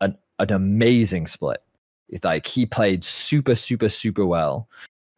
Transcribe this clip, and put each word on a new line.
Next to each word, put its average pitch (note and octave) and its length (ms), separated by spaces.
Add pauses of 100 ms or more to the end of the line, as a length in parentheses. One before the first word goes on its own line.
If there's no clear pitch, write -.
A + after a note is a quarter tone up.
an, G2 140 (240)
an G2+ 140
amazing G2+ 720
split. - 380 (460)
It's - 140
like, D#2+ 220
he B2 220
played G2 360
super, - 520
super, A2+ 340
super G#2 340
well. E2 460 (480)